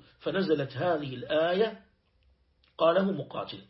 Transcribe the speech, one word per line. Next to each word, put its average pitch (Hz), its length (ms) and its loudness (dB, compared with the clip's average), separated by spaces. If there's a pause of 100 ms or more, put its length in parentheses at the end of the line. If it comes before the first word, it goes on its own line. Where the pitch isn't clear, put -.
(180)
فنزلت 156 580 0
هذه 147 380 -2
الآية، 170 640 0 (1000)
قاله 185 340 4
مقاتل. 127 460 -8 (120)